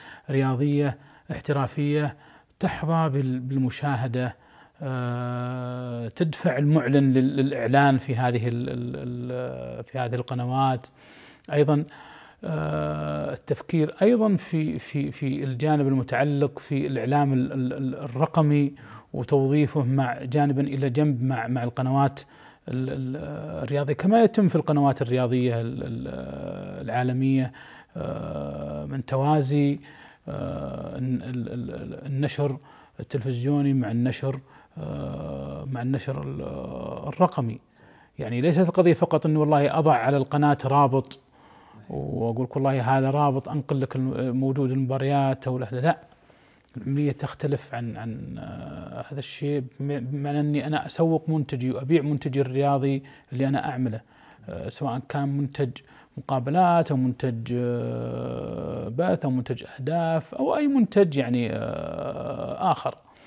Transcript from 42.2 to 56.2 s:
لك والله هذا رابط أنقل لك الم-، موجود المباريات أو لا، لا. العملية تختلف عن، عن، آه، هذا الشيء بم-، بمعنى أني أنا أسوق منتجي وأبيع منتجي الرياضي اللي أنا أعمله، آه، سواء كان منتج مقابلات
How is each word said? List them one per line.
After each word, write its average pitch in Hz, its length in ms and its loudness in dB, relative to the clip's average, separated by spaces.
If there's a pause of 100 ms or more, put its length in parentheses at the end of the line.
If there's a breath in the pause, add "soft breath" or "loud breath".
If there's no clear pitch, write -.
لك 127 120 -6
والله 135 420 2
هذا 135 120 2
رابط 139 380 2
أنقل 143 320 -2
لك 131 160 -4
الم-، 131 400 -2
موجود 135 340 0
المباريات 135 760 0
أو 131 120 -2
لا، 123 140 -6
لا. 127 260 2 (800 soft breath)
العملية 139 360 0
تختلف - 640 -6
عن، 117 220 -8
عن، 113 420 -10
آه، - 720 -12
هذا 135 80 -8
الشيء 143 420 -4 (200)
بم-، 143 200 -4
بمعنى 143 400 -2
أني 147 260 0
أنا 151 200 -2
أسوق 165 420 2
منتجي 131 420 0
وأبيع 135 320 2
منتجي 139 380 0
الرياضي 135 600 2 (300 loud breath)
اللي 131 160 0
أنا 143 220 0
أعمله، 123 300 -2 (480 loud breath)
آه، - 200 -8
سواء 127 300 -4 (100)
كان 139 200 -2
منتج 139 420 -2 (460 loud breath)
مقابلات 160 760 2